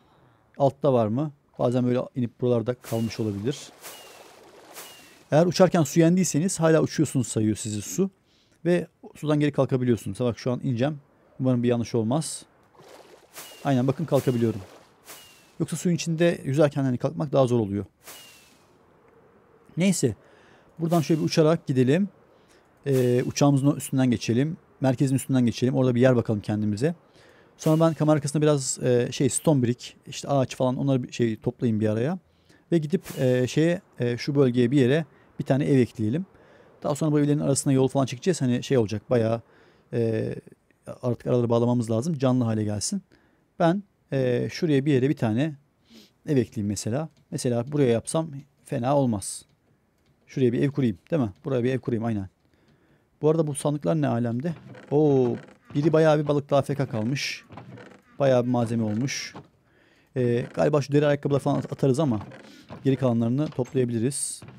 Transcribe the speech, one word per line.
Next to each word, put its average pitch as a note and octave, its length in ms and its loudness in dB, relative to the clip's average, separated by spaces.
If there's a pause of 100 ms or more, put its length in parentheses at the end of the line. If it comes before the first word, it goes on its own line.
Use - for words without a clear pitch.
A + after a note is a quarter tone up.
(580)
Altta C#3 360 2
var A#2 140 4
mı? C#3 240 -2 (280)
Bazen B2 260 0
böyle B2 140 0 (160)
inip A#2+ 260 -6
buralarda A#2+ 320 0
kalmış A2+ 460 -6
olabilir. G#2+ 500 -6 (1600)
Eğer D#3 140 6
uçarken F3+ 380 4
su E3 160 0
yendiyseniz F3+ 600 2
hala D#3+ 220 4
uçuyorsunuz C#3 460 -2
sayıyor G#2+ 280 0
sizi G#2 260 -6
su. F#3+ 280 -2 (560)
Ve F3 220 0 (280)
sudan D3+ 240 -2
geri D3 120 2
kalkabiliyorsunuz. B2+ 560 0
Mesela A#2+ 220 -4
bak A2 100 -6
şu B2+ 120 -4
an A#2+ 120 -4
ineceğim. C#3 360 -2 (400)
Umarım B2+ 240 0
bir A#2+ 40 2
yanlış A#2+ 280 0
olmaz. A#2+ 500 -2 (1160)
Aynen C3 240 2
bakın C#3 180 -2
kalkabiliyorum. A#2 560 0 (1000)
Yoksa D#3+ 180 -4
suyun F3 180 0
içinde E3+ 480 0
yüzerken C#3+ 400 0
hani B2+ 140 0
kalkmak D3+ 340 -4
daha C#3 160 4
zor A#2+ 120 2
oluyor. G2+ 260 -2 (1900)
Neyse. D#3+ 380 2 (640)
Buradan E3+ 220 2
şöyle D#3 200 0
bir E3+ 40 -2
uçarak D#3+ 420 2
gidelim. C#3 420 2 (760)
Ee, B2+ 380 2
uçağımızın C#3+ 520 2
üstünden C3 360 0
geçelim. C3 460 0 (240)
Merkezin C3 340 0
üstünden B2+ 300 0
geçelim. B2 300 0
Orada B2+ 200 2
bir A#2 60 2
yer B2+ 140 6
bakalım G#2+ 260 0
kendimize. G#2+ 540 -2 (640)
Sonra D#3+ 280 2
ben E3 80 2
kamera D3+ 220 2
arkasında D3 260 -2
biraz, D3 420 0
e, B2+ 280 2
şey C3+ 180 0
stone C#3+ 340 2
brick, - 320 -4 (120)
işte - 200 -12
ağaç C#3 280 0
falan C3 220 0
onları C#3 260 0
bir - 80 -12
şey A2+ 280 -2
toplayayım A2+ 400 -2
bir G#2+ 100 0
araya. C3 300 -2 (520)
Ve E3+ 60 2
gidip, D#3 420 -4
e, B2+ 280 2
şeye, E3 340 0 (180)
e, A#2+ 180 -2
şu C#3+ 180 -4
bölgeye B2 360 4
bir C#3+ 100 4
yere C#3 240 2 (340)
bir - 60 -6
tane C3+ 200 0
ev C#3+ 140 4
ekleyelim. A2+ 460 -2 (580)
Daha D3 120 -2
sonra D#3 160 -2
bu D3 80 2
evlerin D3 200 2
arasına C#3+ 340 0
yol C3 140 4
falan C3+ 180 0
çekeceğiz. C3+ 360 -4
Hani B2 220 0
şey C#3 140 0
olacak G#2+ 320 -2
bayağı, A2+ 320 0 (520)
e, A2+ 420 -2 (640)
artık B2+ 260 -4
araları B2 220 2
bağlamamız A#2 420 2
lazım. C3+ 260 -2
Canlı B2+ 260 2
hale A2 200 0
gelsin. G#2 380 -4 (580)
Ben, F3+ 240 2 (280)
e, C3 400 0
şuraya D3 340 0
bir D3+ 80 2
yere C3 160 2
bir D3+ 80 -2
tane C3 380 -2 (720)
ev D3+ 120 0
ekleyeyim G#2+ 300 -2
mesela. A2+ 420 -4 (220)
Mesela A#2+ 400 -4
buraya C#3+ 180 2
yapsam D#3+ 420 -2 (340)
fena C3+ 320 -2
olmaz. A#2+ 480 -2 (840)
Şuraya B2 260 2
bir C#3 80 0
ev C#3 100 2
kurayım, A#2+ 260 -2 (140)
değil D#3+ 100 0
mi? G#2+ 120 -4 (120)
Buraya C3 180 -2
bir B2+ 100 0
ev B2 60 -4
kurayım, A#2 260 -4
aynen. G2+ 240 -4 (920)
Bu D3 80 2
arada D#3+ 180 0
bu C#3 80 -6
sandıklar D3+ 460 -2
ne C3+ 60 0
alemde? A#2+ 460 -2 (380)
Oo, C3+ 440 4 (400)
biri D3 180 2
bayağı D#3 260 4
bir D3 80 -2
balıklı C#3+ 300 0
A C3+ 40 4
F C#3+ 140 -4
K C#3 100 -2
kalmış. A#2 600 -6 (760)
Bayağı B2+ 260 4
bir B2+ 40 -2
malzeme A#2 340 0
olmuş. A2 520 -4 (800)
Ee, A#2+ 380 0
galiba D3+ 280 2
şu C#3 120 -6
deri D3 120 4
ayakkabılar C#3+ 340 0
falan C#3 180 -2
at-, - 140 -8
atarız C3+ 280 0
ama B2 200 0 (640)
geri C3+ 120 2
kalanlarını B2 520 0
toplayabiliriz. B2 920 -4 (180)